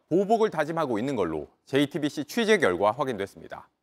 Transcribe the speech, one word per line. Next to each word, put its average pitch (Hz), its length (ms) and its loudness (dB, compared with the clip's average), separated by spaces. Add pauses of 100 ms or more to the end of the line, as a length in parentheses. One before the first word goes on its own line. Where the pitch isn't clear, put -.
보복을 202 420 2
다짐하고 156 480 -2
있는 135 160 -2
걸로 80 340 -2 (160)
제이티비씨 143 600 -2
취재 220 340 2
결과 101 320 4
확인됐습니다. 101 800 -6 (140)